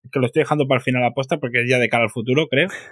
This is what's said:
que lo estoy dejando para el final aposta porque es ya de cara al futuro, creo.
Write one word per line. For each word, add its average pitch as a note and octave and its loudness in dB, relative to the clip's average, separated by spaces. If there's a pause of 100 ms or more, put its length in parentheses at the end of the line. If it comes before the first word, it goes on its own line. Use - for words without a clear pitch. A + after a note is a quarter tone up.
(120)
que - 0
lo B2+ 2
estoy D3+ 2
dejando D3 0
para C3+ 4
el B2 -10
final B2+ 0
aposta C3 -2
porque A#2+ -2
es B2 0
ya B2+ 4
de A#2 2
cara A#2+ 0
al G#2 0
futuro, B2+ -2
creo. D3+ 2 (240)